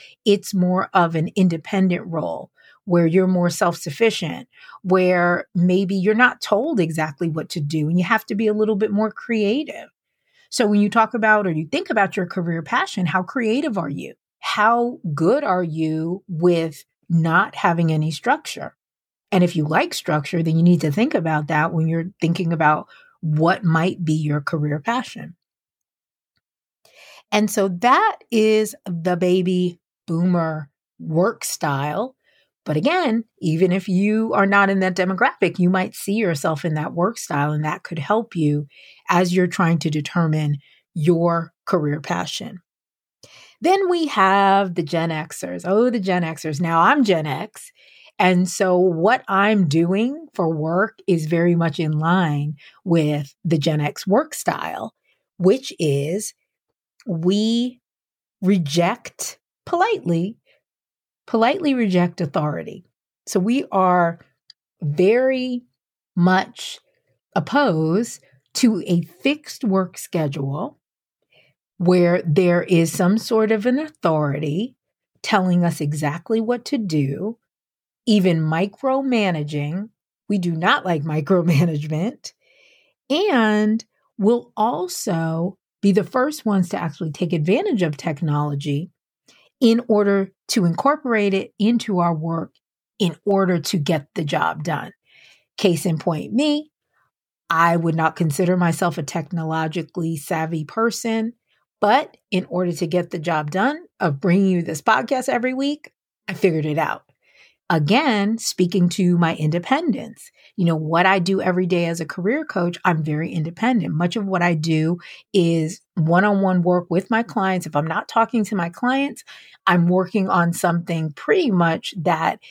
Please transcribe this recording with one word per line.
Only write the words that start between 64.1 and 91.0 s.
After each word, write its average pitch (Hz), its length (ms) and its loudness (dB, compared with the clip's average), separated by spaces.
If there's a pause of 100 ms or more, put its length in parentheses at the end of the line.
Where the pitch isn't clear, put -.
very 247 800 0 (520)
much - 640 0 (560)
opposed 180 880 0 (340)
to 220 320 2
a 175 160 2
fixed - 640 -6
work 190 340 -2
schedule 151 800 -6 (1000)
where 180 460 4
there 175 380 2
is 165 300 2
some 190 260 2
sort 220 320 0
of 214 160 0
an 254 120 0
authority 156 1000 -2 (460)
telling 185 420 2
us 165 160 -2
exactly 151 600 -4
what 240 260 -4
to 285 120 -4
do, 165 600 -4 (680)
even 185 340 4
micromanaging. 185 1500 -2 (400)
We 202 100 0
do 175 140 -2
not 185 320 0
like 170 180 -2
<laughs> - 20 -6
micromanagement. 160 1300 0 (800)
And 226 720 2 (340)
we'll 240 380 0
also 190 1040 -4 (240)
be 202 100 4
the 185 120 2
first 269 420 -2
ones 190 220 2
to 190 120 -6
actually 165 300 -6
take 165 220 -4
advantage 196 500 0
of 156 140 -2
technology 147 920 -4 (720)
in 226 280 4
order 202 440 2 (160)
to 196 160 2
incorporate 214 680 0